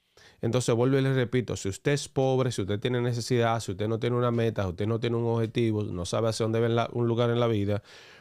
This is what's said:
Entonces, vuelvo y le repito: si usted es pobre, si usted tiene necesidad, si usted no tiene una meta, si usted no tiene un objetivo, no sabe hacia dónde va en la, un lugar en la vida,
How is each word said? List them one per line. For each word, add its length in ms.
Entonces, 340
vuelvo 220
y 40
le 120
repito: 420
si 140
usted 240
es 160
pobre, 420
si 120
usted 180
tiene 180
necesidad, 640
si 100
usted 160
no 100
tiene 200
una 140
meta, 320
si 80
usted 160
no 120
tiene 160
un 100
objetivo, 580
no 220
sabe 220
hacia 160
dónde 160
va 60
en 100
la, 160
un 160
lugar 220
en 100
la 80
vida, 360